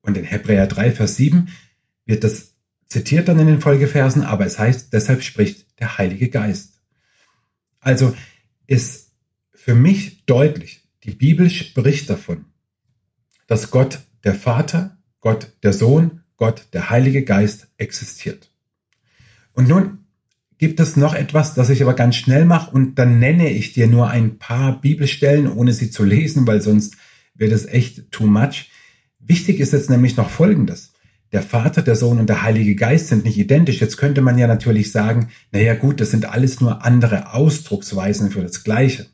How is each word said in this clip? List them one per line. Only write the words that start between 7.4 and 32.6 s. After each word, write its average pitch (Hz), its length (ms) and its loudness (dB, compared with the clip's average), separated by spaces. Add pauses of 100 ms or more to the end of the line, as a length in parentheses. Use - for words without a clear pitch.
Also 131 340 0 (540)
ist - 420 -4 (420)
für - 220 -4
mich 160 520 2
deutlich, 143 640 -2 (140)
die 107 80 -14
Bibel 160 400 2
spricht - 580 -4
davon, - 360 -8 (1040)
dass - 240 -4
Gott - 340 -2 (160)
der 98 140 -2
Vater, 156 600 -4 (220)
Gott - 460 -6
der 101 80 2
Sohn, 139 480 2 (160)
Gott 117 360 -4
der 85 160 -8
Heilige 131 360 2
Geist 101 420 -2 (120)
existiert. - 760 -12 (1000)
Und 127 140 2
nun 190 380 0 (540)
gibt 156 200 -2
es 165 180 2
noch 147 180 2
etwas, 151 400 -2
das 120 140 0
ich 135 140 2
aber 123 120 2
ganz 120 200 2
schnell 139 300 2
mache 170 260 2
und 131 260 0
dann 123 220 4
nenne 151 320 2
ich - 220 -6
dir 117 160 2
nur 120 200 4
ein 113 300 -2
paar 131 420 -4
Bibelstellen, 143 680 0
ohne 120 240 0
sie 113 180 -4
zu - 140 -4
lesen, 127 420 2
weil 107 140 2
sonst 104 360 0 (380)
wird 107 160 -2
es 110 160 -2
echt - 460 -4
too 107 160 -2
much. 110 420 0 (480)
Wichtig 175 400 0
ist 135 140 -2
jetzt 139 180 -2
nämlich 123 260 2
noch 117 140 -2
Folgendes. 165 640 0 (400)
Der 101 100 -2
Vater, - 400 -2
der 117 140 2
Sohn 120 240 0
und 107 80 0
der 92 140 0
Heilige 107 340 0